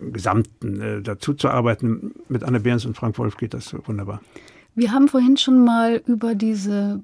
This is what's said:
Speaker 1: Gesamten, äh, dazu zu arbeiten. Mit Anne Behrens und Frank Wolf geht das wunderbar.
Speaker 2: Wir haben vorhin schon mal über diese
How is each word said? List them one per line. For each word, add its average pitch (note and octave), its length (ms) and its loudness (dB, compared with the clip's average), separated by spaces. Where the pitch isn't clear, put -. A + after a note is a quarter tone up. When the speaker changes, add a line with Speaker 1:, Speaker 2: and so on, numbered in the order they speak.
Speaker 1:
Gesamten, G2+ 680 -2
äh, G#2+ 220 -6
dazu G#2+ 320 -4
zu C#3 140 0
arbeiten. A#2 640 0
Mit B2 160 -4
Anne B2 160 0
Behrens A#2+ 240 0
und A2+ 120 -8
Frank A2 220 -4
Wolf A2+ 180 -4
geht A2+ 180 -8
das - 200 -12
wunderbar. G2+ 340 -8
Speaker 2:
Wir A3+ 180 0
haben C#4 160 6
vorhin C4 300 4
schon B3+ 260 6
mal A#3 420 2
über A#3 280 0
diese G3+ 680 -2